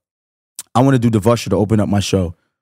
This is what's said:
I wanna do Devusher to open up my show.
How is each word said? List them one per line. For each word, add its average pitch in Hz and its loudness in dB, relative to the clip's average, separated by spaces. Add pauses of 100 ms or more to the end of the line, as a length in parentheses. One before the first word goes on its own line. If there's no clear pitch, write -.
(760)
I 123 4
wanna 135 4
do 117 0
Devusher 113 0
to 95 -2
open 104 0
up 98 -2
my 101 0
show. 90 -2 (260)